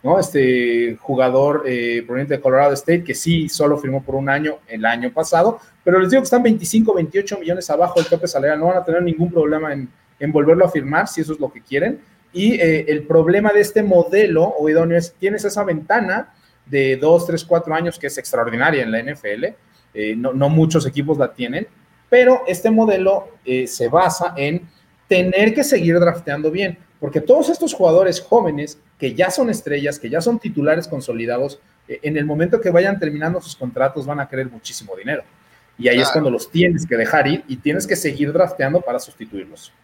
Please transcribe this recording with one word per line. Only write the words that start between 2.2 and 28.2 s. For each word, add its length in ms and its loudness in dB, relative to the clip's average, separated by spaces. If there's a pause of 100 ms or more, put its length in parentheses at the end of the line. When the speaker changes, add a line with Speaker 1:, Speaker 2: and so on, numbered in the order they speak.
Speaker 1:
de 60 -10
Colorado 320 2
State, 300 0
que 120 -8
sí 340 -2
solo 300 0
firmó 240 -6
por 100 -8
un 160 -4
año 380 -2
el 180 -8
año 260 -2
pasado, 480 0 (240)
pero 140 4
les 140 2
digo 100 6
que 40 -6
están 180 2
veinticinco, 500 2
veintiocho 460 -2
millones 320 -4
abajo 280 2
del 80 -2
tope 200 -2
salarial, 320 0
no 80 0
van 100 2
a 80 -2
tener 160 0
ningún 300 -2
problema 420 0
en, 160 -10 (300)
en 120 -4
volverlo 320 4
a 60 4
firmar 380 -2
si 140 -6
eso 120 -6
es 60 -10
lo 120 -4
que 120 -20
quieren. 400 -4 (280)
Y, 220 2
eh, 340 2
el 200 -2
problema 440 4
de 100 4
este 200 0
modelo, 600 2
o 260 0
idóneo, 260 2
es 180 -2
tienes 300 -4
esa 200 -2
ventana 720 -2 (320)
de 300 0
dos, 280 4
tres, 180 -4
cuatro 300 0
años 240 -4
que 100 -8
es 120 -8
extraordinaria 640 0
en 80 -4
la 80 -2
N 140 -8
F 200 -8
L, 220 -6 (400)
eh, 220 -4
no, 160 -4
no 160 0
muchos 380 2
equipos 320 -2
la 120 0
tienen, 360 -8 (420)
pero 380 6
este 240 0
modelo, 720 2
eh, 220 -2
se 200 -4
basa 480 0
en 320 -4 (400)
tener 460 2
que 100 0
seguir 360 2
drafteando 500 0
bien, 300 -4 (200)
porque 220 -4
todos 280 4
estos 260 -4
jugadores 440 4
jóvenes 600 -2 (180)